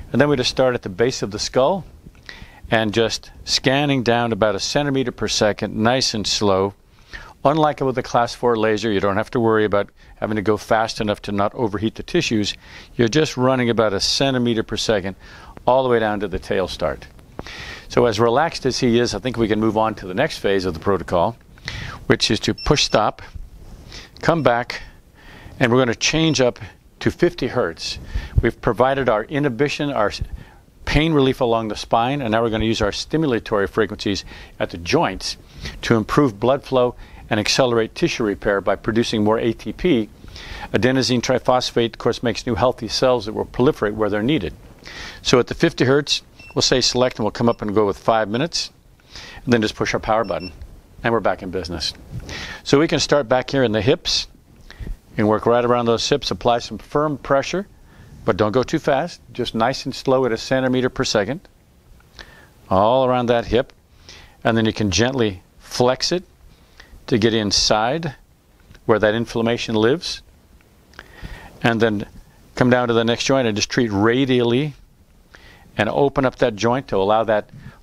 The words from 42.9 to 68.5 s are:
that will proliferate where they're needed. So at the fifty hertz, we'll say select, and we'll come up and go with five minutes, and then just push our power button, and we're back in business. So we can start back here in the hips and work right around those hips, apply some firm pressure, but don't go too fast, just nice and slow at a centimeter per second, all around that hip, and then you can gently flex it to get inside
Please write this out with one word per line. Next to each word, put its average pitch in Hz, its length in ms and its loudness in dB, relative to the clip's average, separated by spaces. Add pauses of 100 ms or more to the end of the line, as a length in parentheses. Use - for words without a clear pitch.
that 107 80 -10
will 104 140 -4
proliferate 123 480 0
where 107 160 0
they're 104 120 0
needed. 110 300 -2 (680)
So - 160 6
at 120 80 4
the 123 80 -10
fifty 160 300 0
hertz, 143 380 2 (320)
we'll 131 80 0
say 131 180 2
select, 123 380 0
and 113 60 -2
we'll 101 60 0
come 120 200 2
up - 100 -2
and 104 140 -4
go 107 120 4
with 98 120 -2
five 110 300 0
minutes, 131 420 -4 (720)
and 123 80 2
then 117 80 6
just 107 160 -2
push - 160 -2
our 110 80 -2
power 110 240 0
button, 90 260 -6 (540)
and 117 80 2
we're 113 80 2
back 95 220 -2
in 95 80 -10
business. 87 420 -6 (720)
So 143 160 4
we 165 80 2
can 151 100 0
start 143 300 2
back 127 220 0
here 135 120 2
in 113 100 2
the 107 100 0
hips - 440 0 (920)
and 107 100 2
work 107 160 2
right 120 200 4
around 120 200 2
those 117 240 0
hips, - 220 0
apply 120 300 0
some 107 180 -10
firm 147 400 -2
pressure, 143 480 0 (580)
but 104 120 2
don't 107 160 2
go 127 100 4
too 156 160 -2
fast, 151 420 -2 (120)
just - 220 -6
nice 117 300 0
and 131 100 -6
slow 131 300 2
at 113 80 0
a 113 40 0
centimeter 127 520 0
per 123 160 -2
second, 113 360 -2 (1300)
all 110 340 4
around 123 220 2
that 117 180 2
hip, 110 280 0 (720)
and 113 120 2
then 113 80 2
you 107 80 2
can 104 180 -2
gently 110 520 0 (160)
flex - 540 0
it 180 120 -4 (840)
to 123 100 2
get 110 160 2
inside 113 800 0 (720)